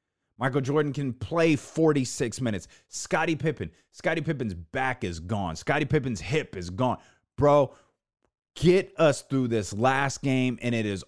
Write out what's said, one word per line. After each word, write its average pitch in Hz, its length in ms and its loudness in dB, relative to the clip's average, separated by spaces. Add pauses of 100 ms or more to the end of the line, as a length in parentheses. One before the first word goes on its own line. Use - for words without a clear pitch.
(380)
Michael 135 220 -2
Jordan 143 320 0
can 135 220 -4
play 165 420 0
forty-six 143 840 0
minutes. 110 280 -4 (200)
Scottie 165 460 -2
Pippen, 147 360 -4 (220)
Scottie - 280 -2
Pippen's 131 340 -4
back 127 500 -4
is 85 160 -4
gone. 90 360 -4
Scottie 151 300 0
Pippen's 127 340 0
hip 135 340 -4
is 90 160 -8
gone. 117 280 -2 (380)
Bro, 143 380 4 (800)
get 180 420 4
us 156 240 4
through 131 260 -2
this 110 240 -2
last 131 500 0
game, 127 380 0
and 120 140 -2
it 110 120 0
is 98 220 -4